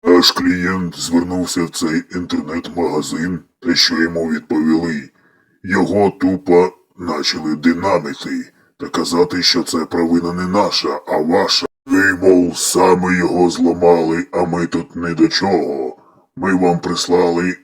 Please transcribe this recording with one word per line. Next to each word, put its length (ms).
Наш 280
клієнт 640
звернувся 680
в 60
цей 320
інтернет-магазин, 1160
та 120
що 280
йому 280
відповіли? 800
Його 480
тупо 640
почали 480
динамити 960
та 100
казати, 540
що 200
це 240
провина 460
не 160
наша, 600
а 140
ваша. 440
Ви, 360
мов, 340
саме 600
його 340
зламали, 840
а 120
ми 220
тут 300
не 180
до 140
чого. 680
Ми 180
вам 240
прислали 840